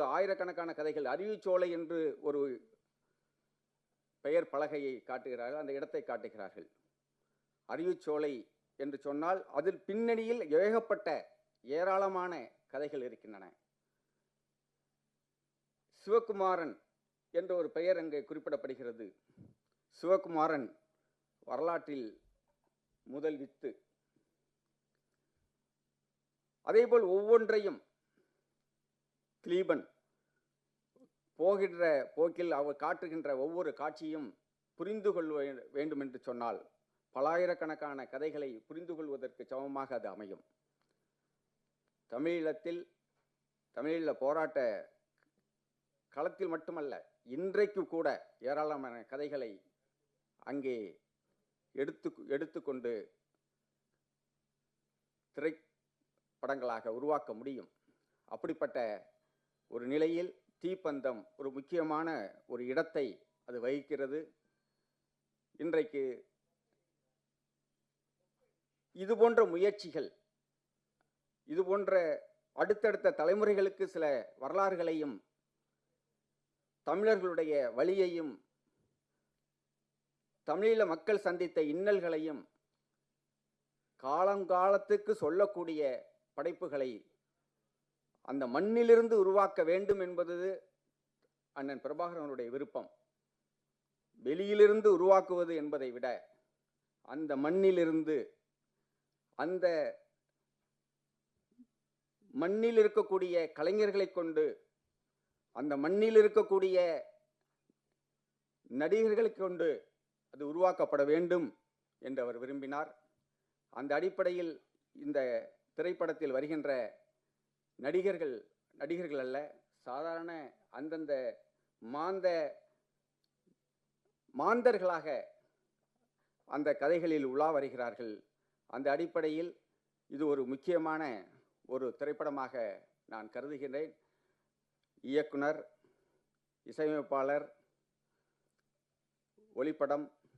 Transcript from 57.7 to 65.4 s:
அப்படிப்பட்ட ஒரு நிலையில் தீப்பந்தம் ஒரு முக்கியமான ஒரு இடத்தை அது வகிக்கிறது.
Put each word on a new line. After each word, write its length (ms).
அப்படிப்பட்ட 500
ஒரு 160
நிலையில் 440
தீப்பந்தம் 580
ஒரு 140
முக்கியமான 580
ஒரு 200
இடத்தை 380
அது 120
வகிக்கிறது. 600